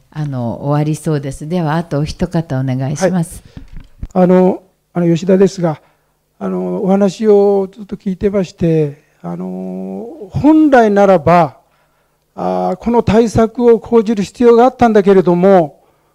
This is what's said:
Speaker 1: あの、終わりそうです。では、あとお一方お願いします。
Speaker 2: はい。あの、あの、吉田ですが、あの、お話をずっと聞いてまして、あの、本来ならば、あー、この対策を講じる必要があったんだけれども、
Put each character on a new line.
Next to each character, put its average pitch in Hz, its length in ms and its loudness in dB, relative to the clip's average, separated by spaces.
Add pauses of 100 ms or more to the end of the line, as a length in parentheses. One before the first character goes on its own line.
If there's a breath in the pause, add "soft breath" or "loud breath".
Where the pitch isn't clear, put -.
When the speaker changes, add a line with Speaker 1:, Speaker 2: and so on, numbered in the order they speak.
Speaker 1:
あ 151 160 -8
の、 123 380 -6
終 143 60 -4
わ 147 140 0
り 151 120 -2
そ 156 180 -4
う 139 80 -2
で 139 100 -8
す。 151 180 -12
で 180 120 -2
は、 156 140 -2
あ 170 80 -2
と 143 160 -6
お 156 60 -2
一 - 220 -6
方 156 320 -4
お 131 40 -2
願 131 280 -4
い 143 40 -6
し 175 140 -2
ま 175 140 -2
す。 - 200 -18 (720 loud breath)
Speaker 2:
は 185 80 2
い。 - 20 4
あ 175 40 4
の、 185 360 2 (300)
あ 175 80 -4
の、 170 60 0
吉 170 180 0
田 190 120 2
で 190 100 4
す - 120 -6
が、 165 220 -4 (580)
あ 196 80 -8
の、 185 360 -6
お 185 60 -2
話 202 380 0
を 202 440 4
ず 214 100 -20
っ 196 40 -18
と 202 100 -14
聞 - 160 -8
い 175 60 -6
て 202 120 -2
ま 196 140 -2
し - 100 -12
て、 156 480 -2 (200)
あ 175 140 -10
の、 190 920 -12
本 311 400 0
来 233 220 2
な 202 140 2
ら 190 120 4
ば、 160 400 0 (800)
あ 180 380 -4
ー、 - 40 -12
こ 226 140 -6
の 233 120 0
対 226 260 2
策 233 360 -2
を 233 140 4
講 233 240 0
じ 220 120 -2
る 196 80 -2
必 - 200 -6
要 233 120 6
が 233 100 6
あ - 20 4
っ 254 80 -2
た 240 120 2
ん 220 60 2
だ 208 100 4
け 196 100 4
れ 185 100 4
ど 175 120 2
も、 180 480 2 (320)